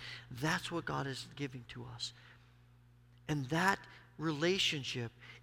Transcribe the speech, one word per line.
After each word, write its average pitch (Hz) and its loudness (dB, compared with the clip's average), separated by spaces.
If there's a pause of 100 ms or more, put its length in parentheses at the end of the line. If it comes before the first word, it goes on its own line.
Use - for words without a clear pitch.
(300)
That's 156 2
what 165 0
God 139 0
is 131 -6
giving 131 -4
to 120 -10
us. - -6 (1160)
And 147 2
that 180 4 (400)
relationship 151 2 (320)